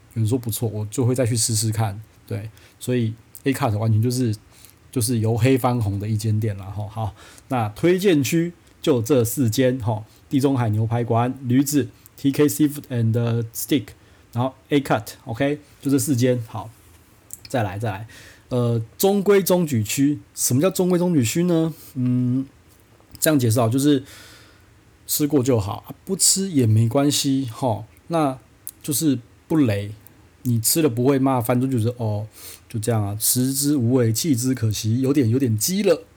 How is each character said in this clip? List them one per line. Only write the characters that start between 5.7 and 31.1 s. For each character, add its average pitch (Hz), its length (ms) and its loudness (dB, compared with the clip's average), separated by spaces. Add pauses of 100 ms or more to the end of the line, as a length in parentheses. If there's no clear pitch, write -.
红 101 200 -2
的 104 80 -6
一 110 100 -2
间 107 220 0
店 107 180 -4
啦， 95 80 -14
吼， 101 220 -10
好， 104 260 -8 (360)
那 117 200 -2
推 175 300 0
荐 180 240 2
区 165 300 0 (280)
就 131 220 2
这 123 200 2
四 117 260 0
间， 127 300 2
吼， 110 240 -4 (240)
地 143 120 0
中 139 180 2
海 120 120 0
牛 107 180 0
排 120 160 -2
馆、 117 280 0 (120)
驴 127 200 2
子、 139 260 0 (280)
T 139 140 0
K 147 140 4
Seafood 143 440 0
and 117 640 0
Steak， - 340 -4 (440)
然 120 120 -4
后 131 100 -4 (160)
A 147 100 2
Cut，OK， 139 800 -4 (220)
就 135 100 -2
这 143 80 4
四 135 160 0
间， 123 320 2
好， 110 220 -12 (760)
再 127 160 -2
来， 98 140 -6
再 110 140 -4
来， 104 160 -10 (420)
呃， 120 320 0 (160)
中 202 240 2
规 202 220 4
中 180 220 2
矩 120 180 0
区， 139 360 0 (140)
什 - 220 -2
么 135 60 2
叫 185 80 4
中 180 200 0
规 180 100 2
中 180 140 0
矩 143 100 4
区 165 200 0
呢？ 165 300 2 (220)
嗯， 123 500 0 (760)
这 - 100 2
样 151 100 4
介 120 100 2
绍， 113 180 2
就 120 120 0
是 143 240 2 (1040)
吃 151 200 -2
过 143 160 2
就 123 160 2
好， 101 280 -6
啊， - 80 -16 (100)
不 190 100 -4
吃 196 340 0
也 139 160 2
没 110 220 4
关 139 240 2
系， 135 400 -2
吼， 110 340 -4 (220)
那 151 300 -2 (460)
就 156 100 -6
是 143 240 0 (300)
不 165 100 0
雷， 104 340 0 (520)
你 120 160 0
吃 139 240 0
了 151 60 4
不 120 160 -2
会 139 120 4